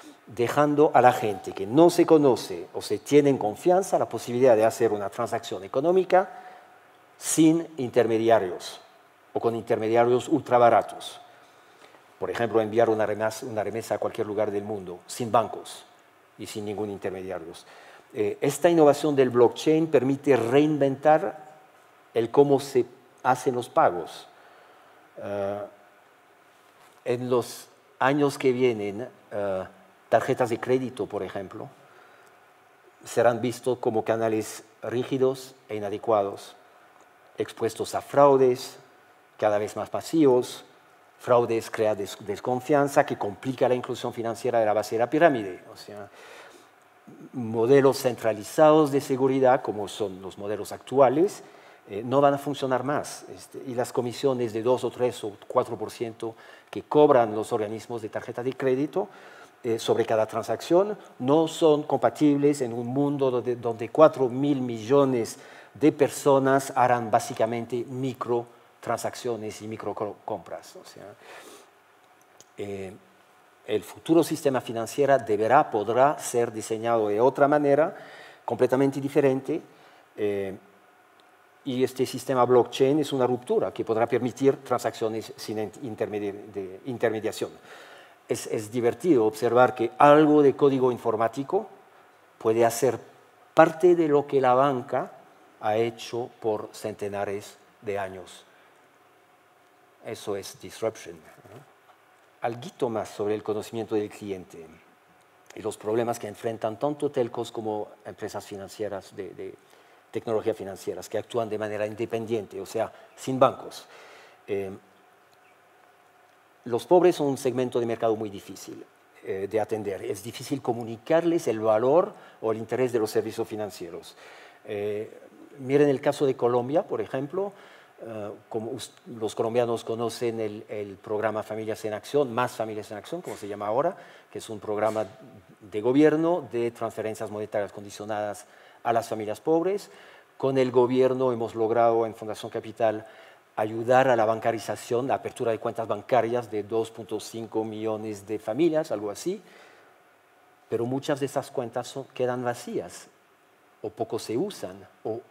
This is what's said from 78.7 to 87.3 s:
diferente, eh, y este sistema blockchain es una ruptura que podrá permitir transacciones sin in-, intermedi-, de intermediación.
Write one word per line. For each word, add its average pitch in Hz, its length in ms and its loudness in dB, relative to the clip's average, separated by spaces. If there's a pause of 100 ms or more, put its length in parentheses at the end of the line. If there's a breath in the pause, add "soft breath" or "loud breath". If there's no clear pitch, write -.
diferente, 135 600 0 (540 soft breath)
eh, 101 400 -4 (1120)
y 131 180 -2
este 123 220 0
sistema 127 400 0
blockchain 131 540 4
es 143 120 -4
una 131 140 0
ruptura 123 480 -2
que 113 100 -6
podrá 113 220 0
permitir 127 580 0
transacciones 113 720 -4
sin 107 220 -10
in-, 107 140 -4 (100)
intermedi-, 104 720 -6
de 95 320 -10
intermediación. 110 640 -4 (800 loud breath)